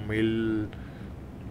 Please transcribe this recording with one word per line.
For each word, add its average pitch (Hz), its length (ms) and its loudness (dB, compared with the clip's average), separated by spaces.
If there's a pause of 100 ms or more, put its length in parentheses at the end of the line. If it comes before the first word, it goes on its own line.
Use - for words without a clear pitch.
mil 110 640 4 (840)